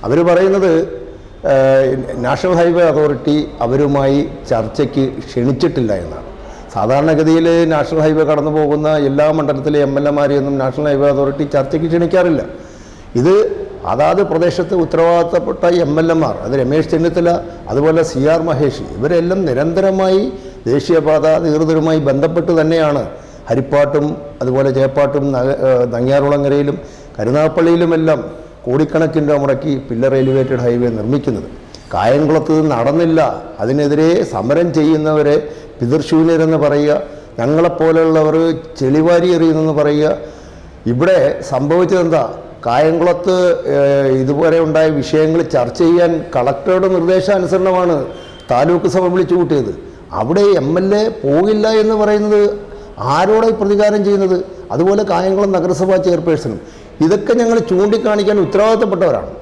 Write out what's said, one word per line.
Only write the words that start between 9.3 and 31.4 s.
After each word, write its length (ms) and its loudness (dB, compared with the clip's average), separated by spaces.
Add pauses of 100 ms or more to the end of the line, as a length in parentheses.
മണ്ഡലത്തിലെ 500 0
എം 120 -4
എൽ 120 -2
എമാരെയൊന്നും 500 0
നാഷണൽ 280 -2
ഹൈവേ 240 2
അതോറിറ്റി 320 -2 (100)
ചർച്ചയ്ക്ക് 360 -2
ക്ഷണിക്കാറില്ല. 500 2 (800)
ഇത് 120 4 (580)
അതാത് 380 2
പ്രദേശത്ത് 540 0
ഉത്തരവാദിത്തപ്പെട്ട 800 0 (220)
എം 60 -2 (100)
എൽ 140 2
എമാർ, 200 0 (100)
അത് 160 -4
രമേശ് 320 0
ചെന്നിത്തല, 360 0 (420)
അതുപോലെ 400 2
സി 100 -4 (120)
ആർ 160 0
മഹേഷ്, 360 -2 (120)
ഇവരെല്ലാം 520 0
നിരന്തരമായി 720 0 (480)
ദേശീയപാത 560 2 (140)
അധികൃതരുമായി 680 0
ബന്ധപ്പെട്ട് 500 0
തന്നെയാണ് 420 0 (480)
ഹരിപ്പാട്ടും 560 0 (360)
അതുപോലെ 360 0
ചേപ്പാട്ടും 480 0 (100)
നഗ-, 220 -2 (120)
ഏഹ്, 160 2 (100)
നങ്ങ്യാറുളങ്ങരയിലും 800 0 (400)
കരുനാഗപ്പള്ളിയിലുമെല്ലാം 1040 2 (440)
കോടിക്കണക്കിന് 640 0
രൂപ 120 2
മുടക്കി 300 -2 (160)
പില്ലർ 320 0
എലിവേറ്റഡ് 460 0
ഹൈവേ 320 0
നിർമ്മിക്കുന്നത്. 500 -2 (460)